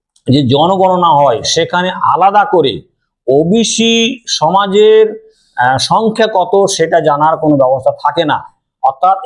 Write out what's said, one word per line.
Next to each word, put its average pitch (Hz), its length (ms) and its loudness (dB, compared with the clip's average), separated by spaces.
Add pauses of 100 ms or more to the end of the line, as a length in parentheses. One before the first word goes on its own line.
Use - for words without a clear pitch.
(280)
যে 131 180 2
জনগণনা 180 640 2
হয়, 143 340 2
সেখানে 175 480 -2
আলাদা 185 540 0
করে 139 360 -2 (460)
ওবিসি 226 1000 0
সমাজের, 208 1040 0 (260)
আহ, 127 220 0
সংখ্যা 220 560 -2
কত 190 360 0
সেটা 160 300 0
জানার 151 360 0
কোনো 156 200 0
ব্যবস্থা 135 360 0
থাকে 147 320 -4
না। 135 300 -6 (280)
অর্থাৎ 185 440 0